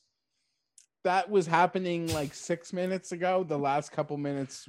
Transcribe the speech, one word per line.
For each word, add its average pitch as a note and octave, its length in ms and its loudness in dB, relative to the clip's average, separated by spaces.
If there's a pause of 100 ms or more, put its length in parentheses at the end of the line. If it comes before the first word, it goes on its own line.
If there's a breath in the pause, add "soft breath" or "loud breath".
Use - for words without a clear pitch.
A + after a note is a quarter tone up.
(1040)
That F#3 260 2
was F#3+ 160 4
happening, E3+ 680 2
like, D3 220 -2
six - 380 -6
minutes F#3 400 -2
ago. F#3 320 2
The D#3 120 -2
last C#3+ 360 0
couple D3 240 -4
minutes, C#3+ 520 -6